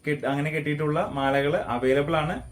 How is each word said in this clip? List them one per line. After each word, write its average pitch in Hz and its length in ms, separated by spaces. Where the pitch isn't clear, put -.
കെട്ട്-, 147 260
അങ്ങനെ 143 220
കെട്ടിയിട്ടുള്ള 151 460
മാലകൾ 139 360
അവൈലബിൾ 139 480
ആണ്. 160 120